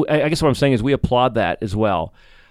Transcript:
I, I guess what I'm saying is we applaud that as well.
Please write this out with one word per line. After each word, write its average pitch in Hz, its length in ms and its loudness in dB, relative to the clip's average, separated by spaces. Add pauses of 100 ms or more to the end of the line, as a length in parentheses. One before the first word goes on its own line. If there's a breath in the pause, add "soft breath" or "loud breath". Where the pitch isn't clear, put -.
I, 151 140 0
I 151 60 0
guess 151 120 -4
what 156 80 4
I'm 123 60 0
saying 139 180 2
is 113 100 0
we 139 100 2
applaud 123 420 0
that 92 260 -2
as 101 140 -6
well. 98 380 -2 (380 soft breath)